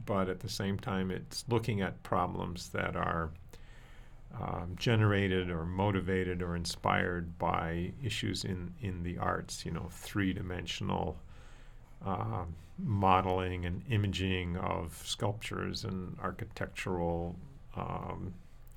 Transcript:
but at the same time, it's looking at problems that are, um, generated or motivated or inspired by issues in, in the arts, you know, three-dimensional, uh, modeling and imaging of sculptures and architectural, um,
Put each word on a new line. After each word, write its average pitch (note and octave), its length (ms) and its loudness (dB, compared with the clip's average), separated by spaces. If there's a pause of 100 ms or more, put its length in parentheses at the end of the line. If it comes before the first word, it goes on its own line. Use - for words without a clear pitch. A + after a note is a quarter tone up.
but F#2+ 240 2
at F2+ 120 -2
the G2+ 100 -4
same G2 280 0
time, F#2+ 320 0
it's - 380 -6
looking A2+ 320 2
at F2+ 220 0
problems F2+ 680 0
that F2+ 240 0
are, E2+ 360 2 (1080)
um, F2+ 360 -2
generated G2 760 6
or E2 140 0
motivated F#2 800 2
or F2 120 0
inspired F2 840 2
by F2 540 2 (100)
issues G#2 420 -2
in, F2+ 280 -4 (100)
in F2+ 200 -2
the F2 140 -2
arts, F2+ 480 0
you F2+ 80 -4
know, E2 180 -4
three-dimensional, F#2 1300 0 (840)
uh, G2+ 400 0 (340)
modeling F#2 840 6
and F2+ 260 -2
imaging F#2+ 680 2
of F2+ 460 -2
sculptures F#2+ 800 -2
and F#2 380 -4
architectural, F2 1120 -2 (400)
um, F2+ 600 -4 (420)